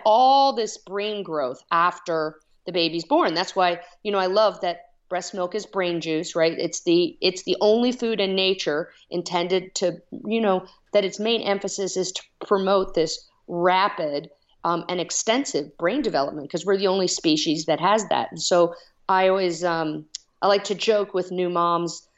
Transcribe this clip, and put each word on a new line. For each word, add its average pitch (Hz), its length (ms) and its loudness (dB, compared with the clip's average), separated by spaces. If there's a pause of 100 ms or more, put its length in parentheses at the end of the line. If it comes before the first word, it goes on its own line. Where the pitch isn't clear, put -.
all 262 480 6
this 220 260 -6
brain 202 460 -6
growth 147 360 -4 (120)
after 165 640 0 (280)
the 185 60 -8
baby's 165 340 0
born. 285 300 2
That's 180 220 -2
why, 175 240 2 (240)
you 208 80 -2
know, 196 60 0
I 185 80 2
love 196 340 2
that 175 220 -4 (260)
breast 175 260 -6
milk 180 200 -4
is 170 120 -6
brain 175 340 -2
juice, 160 340 -4
right? 165 240 2
It's 170 220 -4
the, 175 400 2
it's 185 240 0
the 180 160 -2
only 233 320 4
food 226 280 -2
in 190 140 0
nature 190 560 -2 (200)
intended 180 680 -2
to, 175 220 -2 (260)
you 226 160 -2
know, 185 260 0 (260)
that 208 120 4
its - 160 -6
main 226 220 0
emphasis 196 540 -4
is 185 160 -2
to - 100 -10 (220)
promote 190 500 2
this - 340 -2 (180)
rapid, 175 840 0 (340)
um, 170 240 -2
and 180 120 -4
extensive 220 800 -2
brain 208 240 0
development, 147 480 -2
'cause 175 160 -6
we're 196 100 2
the 196 120 0
only 185 180 0
species 156 600 0
that 151 120 0
has 196 300 2
that. 135 240 0
And 165 100 -10
so 175 320 2 (340)
I 190 200 4
always, 180 340 0
um, 156 440 -2 (360)
I 190 60 4
like 202 160 2
to 208 100 -4
joke 208 400 0
with 180 160 -2
new 180 180 -2
moms, 170 680 0